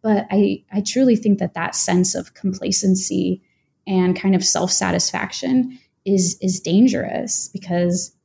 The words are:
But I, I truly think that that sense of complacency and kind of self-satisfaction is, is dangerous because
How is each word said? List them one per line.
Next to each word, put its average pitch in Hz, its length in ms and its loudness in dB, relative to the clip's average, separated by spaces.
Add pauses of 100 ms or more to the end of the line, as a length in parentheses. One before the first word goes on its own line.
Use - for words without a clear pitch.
But 208 280 0
I, 196 340 2 (100)
I 202 80 -2
truly 247 340 2
think 214 240 2
that 175 140 -4
that - 220 -6
sense 180 380 2
of 175 200 -8
complacency 190 1080 -2 (460)
and 185 320 2
kind 196 160 2
of 185 100 0
self-satisfaction 190 1300 -2 (260)
is, 180 340 2
is 185 200 -2
dangerous - 920 0
because 175 760 -4